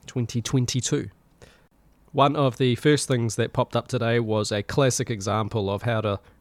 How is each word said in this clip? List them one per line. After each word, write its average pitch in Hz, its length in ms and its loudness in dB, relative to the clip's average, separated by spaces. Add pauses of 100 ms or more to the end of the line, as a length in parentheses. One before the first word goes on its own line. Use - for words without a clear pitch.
twenty 120 340 -4
twenty-two. 127 680 -2 (1000)
One 139 220 4
of 143 220 2
the 123 200 2
first 151 300 4
things 117 300 0
that 117 160 -2
popped - 240 0
up 117 100 -2
today 120 340 0
was 107 300 0
a 104 120 0
classic 131 480 0
example 104 580 -2
of 98 140 -2
how 113 180 -2
to, 104 180 -2 (220)